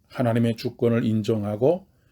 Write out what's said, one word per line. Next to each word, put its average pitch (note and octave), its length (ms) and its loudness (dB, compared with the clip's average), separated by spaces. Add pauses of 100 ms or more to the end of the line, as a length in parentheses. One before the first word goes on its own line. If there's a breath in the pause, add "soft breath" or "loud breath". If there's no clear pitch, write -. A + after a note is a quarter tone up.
하나님의 A#2 480 0
주권을 A#2 500 -2
인정하고 A2 840 0 (240)